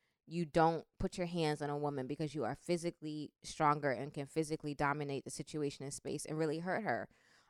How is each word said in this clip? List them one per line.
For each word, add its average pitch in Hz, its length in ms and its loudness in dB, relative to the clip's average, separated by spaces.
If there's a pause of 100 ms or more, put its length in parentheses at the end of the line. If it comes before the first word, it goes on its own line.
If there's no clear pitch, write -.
(280)
you 170 180 -2
don't 165 400 6 (140)
put - 200 -2
your 175 100 0
hands 156 340 2
on 143 80 -2
a 147 80 -2
woman 143 300 -2
because 147 260 -4
you 147 100 0
are 120 160 -2
physically 156 680 -2 (120)
stronger 147 480 4
and 135 220 -2
can 139 140 -6
physically 151 480 -2
dominate 143 500 0
the - 60 -8
situation 147 540 -4
in - 80 -6
space - 340 -6
and 156 120 -4
really 156 200 0
hurt 185 240 -2
her. 117 260 0 (420)